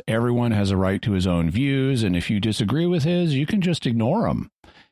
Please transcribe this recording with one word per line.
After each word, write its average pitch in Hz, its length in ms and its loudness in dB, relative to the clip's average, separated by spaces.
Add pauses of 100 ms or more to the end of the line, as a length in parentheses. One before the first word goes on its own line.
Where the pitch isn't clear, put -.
everyone 120 440 0
has 101 180 2
a 98 80 2
right 95 240 2
to 104 120 -2
his 92 120 0
own 85 240 2
views, 135 540 0
and 90 120 0
if 87 140 -2
you 107 100 0
disagree 110 460 0
with 175 200 0
his, 175 280 0
you 139 140 0
can 214 120 0
just 170 280 -2
ignore 117 420 0
'em. - 220 -4 (400)